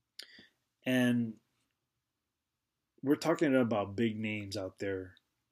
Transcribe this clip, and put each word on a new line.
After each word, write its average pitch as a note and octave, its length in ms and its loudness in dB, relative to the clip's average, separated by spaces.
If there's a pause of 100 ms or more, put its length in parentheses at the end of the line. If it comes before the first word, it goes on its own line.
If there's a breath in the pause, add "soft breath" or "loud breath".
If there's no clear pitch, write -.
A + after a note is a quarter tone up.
(840 loud breath)
And B2 500 2 (1700)
we're C#3 100 2
talking D#3 400 2
about A2 400 2
big A2 240 0
names G#2+ 380 -6
out F#2+ 240 -8
there. F#2+ 340 -6 (380)